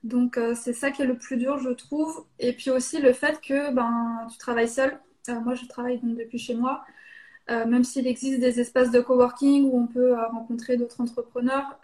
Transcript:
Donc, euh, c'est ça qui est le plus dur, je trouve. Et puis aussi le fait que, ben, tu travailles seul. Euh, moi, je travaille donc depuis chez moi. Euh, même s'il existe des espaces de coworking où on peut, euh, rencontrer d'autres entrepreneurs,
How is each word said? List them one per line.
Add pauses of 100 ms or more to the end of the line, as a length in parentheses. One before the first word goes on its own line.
Donc,
euh,
c'est
ça
qui
est
le
plus
dur,
je
trouve. (140)
Et
puis
aussi
le
fait
que,
ben,
tu
travailles
seul. (300)
Euh,
moi,
je
travaille
donc
depuis
chez
moi. (680)
Euh,
même
s'il
existe
des
espaces
de
coworking
où
on
peut,
euh,
rencontrer
d'autres
entrepreneurs,